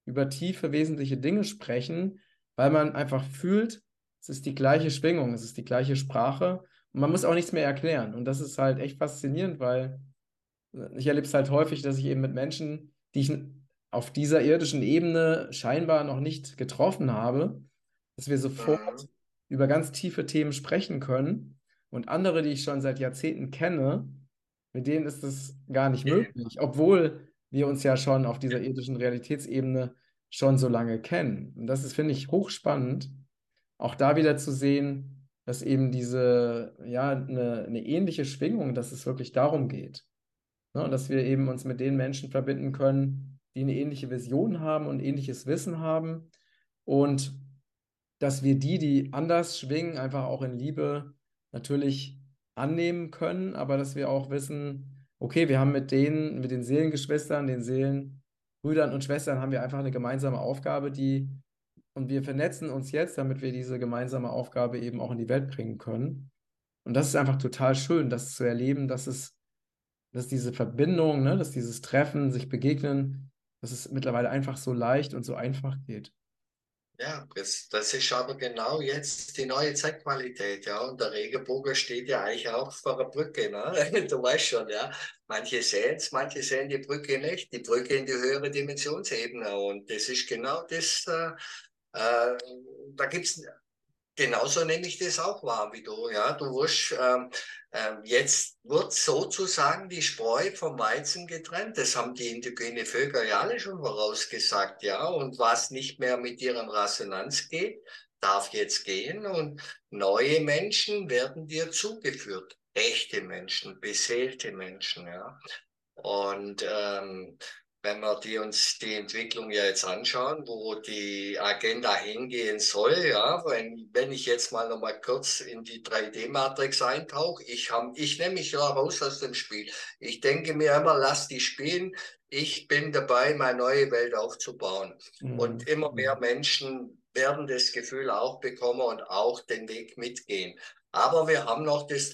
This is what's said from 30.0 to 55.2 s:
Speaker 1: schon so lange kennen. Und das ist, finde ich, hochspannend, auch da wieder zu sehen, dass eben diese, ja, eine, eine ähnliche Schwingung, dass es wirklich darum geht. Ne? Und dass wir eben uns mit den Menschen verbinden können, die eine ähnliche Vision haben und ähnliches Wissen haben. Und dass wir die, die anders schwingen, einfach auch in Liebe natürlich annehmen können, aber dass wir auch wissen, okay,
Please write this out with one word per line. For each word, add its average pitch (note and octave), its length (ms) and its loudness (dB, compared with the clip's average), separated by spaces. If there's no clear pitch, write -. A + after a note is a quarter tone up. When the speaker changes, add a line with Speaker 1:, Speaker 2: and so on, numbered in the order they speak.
Speaker 1:
schon C3+ 280 6
so C3 100 4
lange A#2 340 2
kennen. A#2+ 540 -2
Und A2+ 120 -6
das C3+ 180 0
ist, B2+ 80 -8
finde D3+ 180 2
ich, C3+ 180 -2
hochspannend, C#3+ 800 0
auch - 180 -4
da C#3+ 220 6
wieder D#3 180 6
zu C#3 160 -4
sehen, C#3 800 0
dass C3 160 -4
eben C3+ 300 4
diese, B2 840 2
ja, B2 260 0
eine, B2+ 540 -2
eine A#2 200 -4
ähnliche D#3+ 400 0
Schwingung, D3 480 -2
dass A#2+ 180 -4
es - 140 -12
wirklich C3 260 -4
darum C#3+ 380 2
geht. - 340 -10
Ne? C#3+ 100 -2
Und D3 80 -2
dass C3+ 180 -2
wir C3+ 140 2
eben C3+ 240 2
uns C3 180 -4
mit B2 140 -4
den C3+ 160 0
Menschen C3+ 360 -2
verbinden C3+ 420 -2
können, C3+ 680 2
die C3 60 -4
eine C3+ 140 2
ähnliche C#3 340 -4
Vision C3+ 500 0
haben D#3 280 0
und C#3 120 -2
ähnliches C3+ 460 -4
Wissen E3 340 -2
haben. D#3+ 500 -2
Und C#3 500 4
dass C3+ 240 0
wir C3+ 140 6
die, D3 220 2
die C#3 340 2
anders E3 460 2
schwingen, D#3 380 -2
einfach C3 280 -2
auch C3 160 -2
in B2+ 160 -4
Liebe C#3+ 560 -2
natürlich C#3 680 -2
annehmen E3 560 0
können, F#3 440 -4
aber C#3 220 0
dass C#3 180 -4
wir C#3 140 -2
auch C3+ 200 0
wissen, C#3+ 800 -6
okay, D3+ 300 4